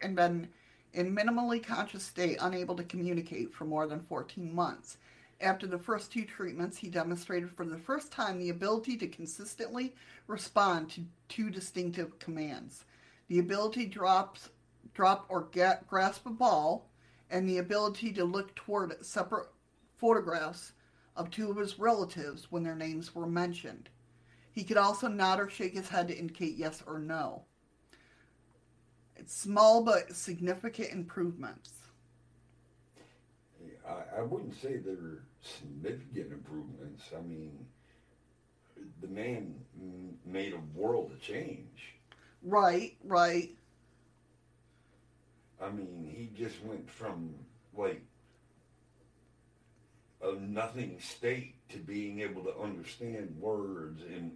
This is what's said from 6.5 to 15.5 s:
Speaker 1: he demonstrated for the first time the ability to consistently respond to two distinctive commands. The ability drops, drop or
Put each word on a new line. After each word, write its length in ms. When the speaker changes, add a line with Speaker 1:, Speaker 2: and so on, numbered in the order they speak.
Speaker 1:
he 120
demonstrated 640
for 140
the 120
first 340
time 280
the 100
ability 480
to 100
consistently 840
respond 640
to 140
two 220
distinctive 680
commands. 680
The 120
ability 460
drops, 640
drop 340
or 220